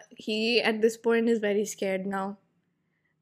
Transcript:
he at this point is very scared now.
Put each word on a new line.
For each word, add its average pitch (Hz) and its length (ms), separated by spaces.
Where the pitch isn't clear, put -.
he 220 440
at 220 200
this 226 160
point 226 320
is 233 100
very 208 260
scared 190 400
now. 196 320